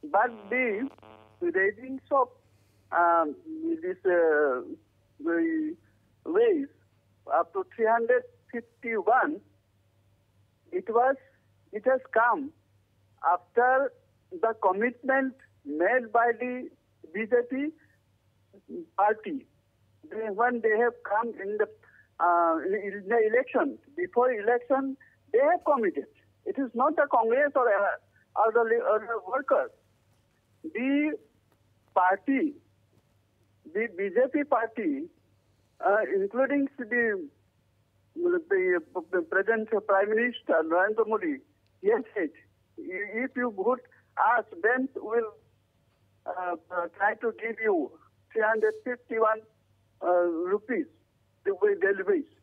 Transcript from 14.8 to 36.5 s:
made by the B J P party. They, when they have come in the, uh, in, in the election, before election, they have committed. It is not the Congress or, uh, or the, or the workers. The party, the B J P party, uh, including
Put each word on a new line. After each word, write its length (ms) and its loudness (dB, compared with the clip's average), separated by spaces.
made 480 0
by 260 4
the 300 -8
B 120 -4
J 100 0
P 220 -4
party. 500 0
They, 200 -8
when 320 0
they 160 2
have 160 2
come 380 -2
in 160 -6
the, 100 0
uh, 440 4
in, 100 -2
in 340 -8
the 180 4
election, 500 0
before 340 0
election, 640 0
they 60 4
have 260 2
committed. 400 0
It 120 -6
is 160 -4
not 220 2
the 160 2
Congress 440 2
or, 120 4
uh, 760 -2
or 120 4
the, 60 4
or 400 2
the 200 -6
workers. 420 0
The 540 -2
party, 600 0
the 140 -2
B 180 -2
J 60 4
P 140 0
party, 600 -2
uh, 120 4
including 640 0